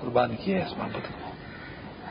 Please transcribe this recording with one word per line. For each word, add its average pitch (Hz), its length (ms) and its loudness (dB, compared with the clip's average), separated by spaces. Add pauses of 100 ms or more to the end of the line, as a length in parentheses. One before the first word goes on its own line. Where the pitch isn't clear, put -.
قربان 120 340 6
کیا 190 220 2
ہے 180 80 2
اس - 120 -4
محبت - 160 -2
کو؟ - 360 -6 (800)